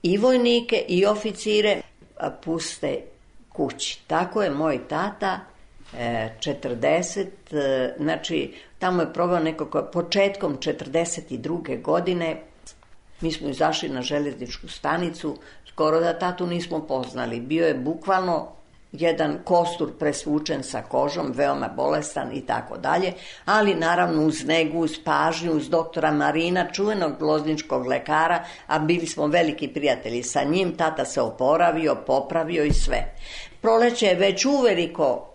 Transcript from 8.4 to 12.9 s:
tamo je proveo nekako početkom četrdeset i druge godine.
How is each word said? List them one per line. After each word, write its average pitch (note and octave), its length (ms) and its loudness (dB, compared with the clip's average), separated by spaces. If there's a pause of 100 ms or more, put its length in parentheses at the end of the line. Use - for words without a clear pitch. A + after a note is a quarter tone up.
tamo F3+ 240 2
je E3 100 -2
proveo F3 280 2
nekako D#3 420 -2 (100)
početkom G3 680 0
četrdeset D#3+ 680 -4
i B2+ 80 -6
druge C3+ 380 -4
godine. F3 680 0 (760)